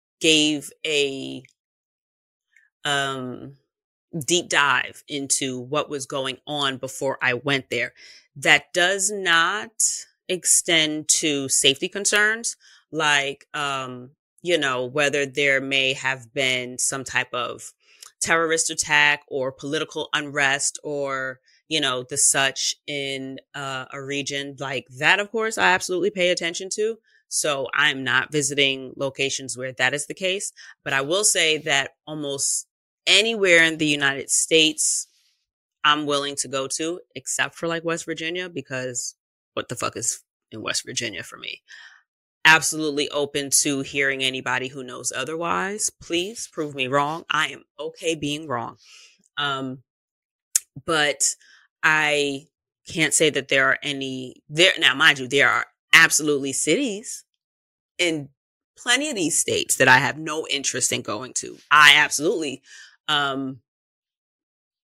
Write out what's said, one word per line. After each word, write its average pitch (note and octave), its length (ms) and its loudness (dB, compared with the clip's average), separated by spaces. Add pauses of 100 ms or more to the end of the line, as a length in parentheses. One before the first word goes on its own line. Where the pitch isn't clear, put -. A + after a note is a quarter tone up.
(200)
gave D3+ 500 4 (160)
a, C3+ 560 -2 (1400)
um, C#3 720 -4 (680)
deep F3 220 2
dive C#3+ 580 0
into C3+ 540 -4
what C3+ 300 -4
was C#3 160 -8
going C3 400 -6
on C#3 320 -2
before C3 420 -6
I B2+ 140 2
went C3+ 360 -2
there. B2 220 -4 (440)
That D3 360 4
does F#3+ 380 2
not F#3+ 600 0 (580)
extend D#3 800 2
to C#3+ 400 2
safety C#3 400 2
concerns, G#3+ 680 0 (340)
like, C#3+ 600 0
um, C3 600 -6 (300)
you E3+ 140 2
know, C3 300 0
whether C#3+ 400 0
there C3+ 340 2
may C3+ 320 2
have B2+ 400 -4
been B2+ 460 -2
some C3+ 260 -2
type - 300 -2
of - 400 -6 (460)
terrorist E3 500 2
attack D3 580 2
or C3 240 -4
political D3+ 600 -6
unrest C#3+ 720 0
or, C3+ 580 -4 (280)
you D#3 120 0
know, B2+ 220 0
the C#3 140 -10
such - 600 2 (100)
in, C3+ 520 -6 (160)
uh, C3+ 380 -8
a C#3 100 -10
region C#3 560 -6
like C3+ 280 -6 (120)
that. E3+ 220 4
Of G#3 100 -6
course, A3 260 -4
I F#3 160 4
absolutely F#3 380 0
pay F3+ 200 0
attention F3 400 -4
to. A3 280 -4 (300)
So C#3 440 -2
I'm C#3+ 300 2
not B2 300 0
visiting C3+ 640 0
locations C3+ 600 -4
where B2+ 160 -8
that B2+ 220 0
is C#3 120 -6
the D3+ 80 -10
case. F#3+ 380 -4 (300)
But C#3+ 100 -8
I C3+ 80 0
will F3 240 0
say D#3+ 340 2
that C#3 340 -2 (140)
almost C#3+ 600 -4 (400)
anywhere F#3+ 580 6
in D#3+ 140 2
the D#3 80 2
United C#3+ 440 0
States, - 760 2 (760)
I'm D3+ 240 2
willing C#3+ 300 0
to C3+ 120 -4
go C3+ 200 -2
to, D#3+ 320 -6 (140)
except C3+ 400 -4
for, - 120 -6
like, E3 180 -4
West E3 200 -4
Virginia, E3 440 -6
because B2+ 680 -8 (400)
what A2+ 140 -8
the B2 80 -8
fuck A2 200 -4
is - 260 -4 (280)
in A2 120 -14
West - 220 -4
Virginia A2 380 -6
for - 160 -18
me? - 240 -14 (840)
Absolutely D#3 640 4
open C#3+ 400 -4
to C#3 300 2
hearing C3+ 420 -2
anybody B2+ 460 -2
who C3+ 140 -12
knows B2 300 -8
otherwise. E3+ 800 -4
Please F3+ 640 -6
prove D3 220 -6
me C3 140 -4
wrong. C#3+ 420 -2
I D3+ 180 0
am C3+ 160 -16 (140)
okay E3 360 -4
being D3 340 -6
wrong. A#2+ 300 -6 (580)
Um, C3+ 460 -4 (1000)
but D3 520 0 (460)
I D3 640 0 (380)
can't D#3+ 280 0
say D#3 160 4
that C3 180 -2
there C3+ 200 4
are C3 140 2
any C3+ 640 -8
there. E3 300 4
Now, C#3 160 6
mind D3 240 2
you, B2+ 100 -6
there C3 200 4
are A2+ 180 2 (260)
absolutely D3 600 4
cities G#3+ 720 -2 (720)
in D#3+ 300 -2 (480)
plenty C#4 340 0
of B3 60 -6
these E3 220 0
states - 380 0
that C3 120 6
I B2+ 100 10
have C3+ 200 0
no D#3 300 -6
interest C3+ 440 -2
in A#2+ 100 -2
going A2+ 320 -8
to. A#2+ 240 -8 (120)
I D3 260 10
absolutely, D3 640 0 (460)
um, C3+ 520 -2 (1200)